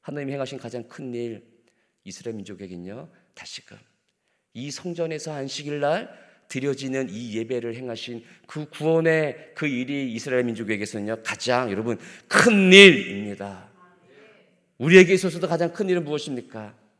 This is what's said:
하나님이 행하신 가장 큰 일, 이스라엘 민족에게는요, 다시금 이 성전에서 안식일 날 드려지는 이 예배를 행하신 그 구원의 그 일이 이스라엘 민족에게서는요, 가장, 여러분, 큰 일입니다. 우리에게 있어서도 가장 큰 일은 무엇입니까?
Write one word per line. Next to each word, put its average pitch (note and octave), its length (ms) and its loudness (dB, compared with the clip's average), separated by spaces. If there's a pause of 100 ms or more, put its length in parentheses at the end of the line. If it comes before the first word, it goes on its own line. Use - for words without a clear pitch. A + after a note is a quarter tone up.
하나님이 C#3+ 320 -10
행하신 C3+ 240 -8
가장 A#2 300 -12
큰 B2+ 260 -12
일, A#2 280 -8 (640)
이스라엘 A2 320 -12
민족에게는요, G2 760 -14 (240)
다시금 - 420 -20 (800)
이 C3+ 160 -12
성전에서 E3 640 -8
안식일 D3 480 -8
날 D#3+ 280 -2 (400)
드려지는 C3+ 640 -4
이 A2 260 -10
예배를 A#2 400 -6
행하신 A#2+ 480 -12 (220)
그 D3+ 220 -12
구원의 D#3+ 840 0
그 D#3 120 -6
일이 C3 460 -4
이스라엘 B2+ 320 -2
민족에게서는요, G#2+ 800 -6
가장, B2 480 -4
여러분, A2 280 -4 (300)
큰 G3 440 4
일입니다. G2+ 960 6 (1080)
우리에게 F3+ 360 8
있어서도 F3 340 -2
가장 E3+ 240 -2
큰 G3+ 160 -6
일은 F3 160 0
무엇입니까? B2+ 680 -8 (260)